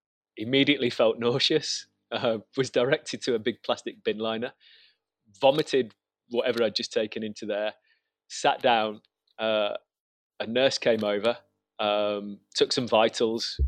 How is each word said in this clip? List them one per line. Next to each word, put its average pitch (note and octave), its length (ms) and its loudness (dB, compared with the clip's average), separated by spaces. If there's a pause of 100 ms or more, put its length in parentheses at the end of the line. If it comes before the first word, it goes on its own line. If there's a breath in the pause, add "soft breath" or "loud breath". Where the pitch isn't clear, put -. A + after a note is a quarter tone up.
(380)
immediately B2+ 520 2
felt A#2 300 2
nauseous, C3+ 680 -2 (120)
<laughs> - 140 -20
uh, A2+ 240 0 (180)
was C3 140 -2
directed B2+ 540 0
to A#2+ 120 0
a A2 40 -2
big A2+ 240 -4
plastic A2+ 380 -6
bin G#2+ 160 -4
liner, A2+ 360 -6 (880 soft breath)
vomited C#3 520 2 (380)
whatever A#2 320 0
I'd G#2+ 120 0
just - 180 -6
taken A2 300 -4
into G#2+ 240 -10
there, G#2 260 -4 (540)
sat - 340 0
down, A2 400 2 (380)
uh, G#2+ 320 0 (680)
a G#2 60 -6
nurse B2+ 320 2
came A2+ 260 0
over, G#2 320 0 (440)
um, G#2 580 -2 (160)
took C#3 180 0
some B2+ 160 -2
vitals, A2+ 800 2